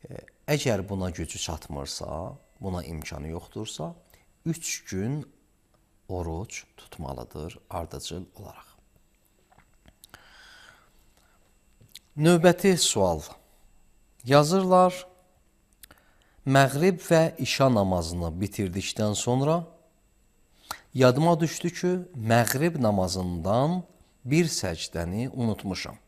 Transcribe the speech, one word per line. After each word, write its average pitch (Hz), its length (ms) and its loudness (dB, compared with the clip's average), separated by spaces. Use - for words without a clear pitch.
E, - 140 -14
əgər 113 340 0
buna 92 240 -4
gücü - 240 -8
çatmırsa, 78 960 -8
buna 92 240 -6
imkanı 78 440 -10
yoxdursa, 107 680 -10
üç - 440 -8
gün 117 320 -4
oruc 87 540 -8
tutmalıdır 69 840 -12
ardıcıl 85 560 -10
olaraq. - 340 -20
Növbəti 175 600 6
sual. 90 440 2
Yazırlar, 180 840 4
"Məğrib 139 540 4
və 160 380 2
işa 135 360 2
namazını 87 540 0
bitirdikdən 101 720 -2
sonra 143 480 0
yadıma 139 460 4
düşdü 170 300 -2
ki, 180 220 -2
məğrib 120 640 2
namazından 95 1000 0
bir 156 200 2
səcdəni 90 840 -4
unutmuşam. 104 680 -4